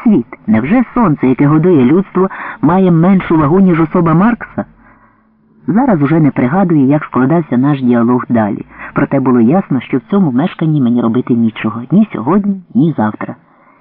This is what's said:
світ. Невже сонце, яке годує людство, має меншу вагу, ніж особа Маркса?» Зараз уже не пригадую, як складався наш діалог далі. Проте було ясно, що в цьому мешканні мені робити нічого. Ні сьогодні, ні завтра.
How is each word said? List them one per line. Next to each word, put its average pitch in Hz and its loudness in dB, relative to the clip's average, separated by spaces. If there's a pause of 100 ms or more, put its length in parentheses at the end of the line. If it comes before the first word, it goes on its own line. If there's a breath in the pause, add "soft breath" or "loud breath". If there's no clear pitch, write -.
світ. 202 2 (200)
Невже 151 0 (100)
сонце, 170 0
яке 131 2
годує 156 2
людство, 185 0 (340 loud breath)
має 185 2
меншу 175 2
вагу, 156 2
ніж 175 2
особа 165 0
Маркса?» 208 -2 (1040 soft breath)
Зараз 202 0
уже 160 2
не 147 2
пригадую, 147 0
як 151 0
складався 151 -2
наш 135 0
діалог 120 0
далі. 110 -2 (260 loud breath)
Проте 139 -2
було 127 2
ясно, 135 0
що - -4
в - -8 (100)
цьому 196 0
мешканні 156 -2
мені 120 0
робити 117 -2
нічого. 113 -2
Ні 208 2
сьогодні, 190 -2 (120)
ні 143 2
завтра. 107 -6 (440 soft breath)